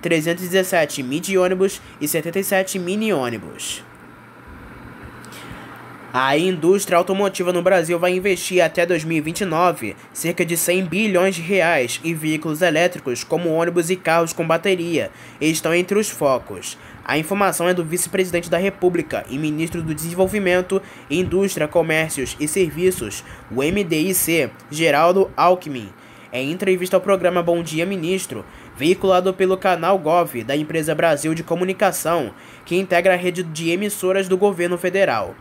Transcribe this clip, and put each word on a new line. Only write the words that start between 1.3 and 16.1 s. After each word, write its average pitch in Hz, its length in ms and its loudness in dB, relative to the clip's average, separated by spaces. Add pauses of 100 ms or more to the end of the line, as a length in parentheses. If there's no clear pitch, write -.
ônibus 185 460 0 (180)
e 147 80 -4
setenta 165 300 -2
e 196 60 -2
sete 190 340 0
mini 202 340 -2
ônibus. 117 720 -4 (2250)
A 135 220 2
indústria 175 640 2
automotiva 190 560 0
no 175 80 0
Brasil 175 360 4
vai 180 160 2
investir 185 480 0
até 165 220 2
dois 170 180 0
mil 160 160 -2
e - 20 0
vinte 160 220 -4
e - 40 0
nove 160 500 0 (160)
cerca 170 320 -2
de 165 140 -2
cem 180 260 2
bilhões 190 500 2
de 165 80 -8
reais 165 600 2
em 165 100 -2
veículos 156 480 -2
elétricos, 165 600 0
como 170 280 -2
ônibus 170 400 0
e 185 60 0
carros 165 360 2
com 165 140 -4
bateria, 165 640 0 (300)
estão 160 340 0
entre 180 240 2
os 214 120 -2